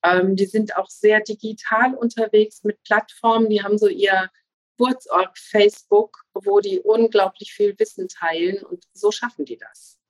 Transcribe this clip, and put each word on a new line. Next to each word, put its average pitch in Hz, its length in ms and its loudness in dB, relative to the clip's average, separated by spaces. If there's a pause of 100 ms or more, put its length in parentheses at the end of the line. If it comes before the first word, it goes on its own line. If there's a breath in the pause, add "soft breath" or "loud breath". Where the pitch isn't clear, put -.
Ähm, 185 340 2
die 196 100 0
sind 214 300 -4
auch 190 140 -4
sehr 214 300 2
digital 220 720 -4
unterwegs 214 680 0
mit 208 200 -6
Plattformen, 226 680 0
die 208 140 0
haben 202 160 -2
so 208 100 0
ihr 190 420 0 (460)
Burzorg 240 640 -2
Facebook, - 880 -2 (100)
wo 196 260 0
die 196 200 -4
unglaublich 220 760 0
viel 202 240 0
Wissen 196 300 -4
teilen 170 560 -4
und - 280 -14
so 208 200 -2
schaffen 233 320 -8
die 120 120 -12
das. - 420 -20 (100)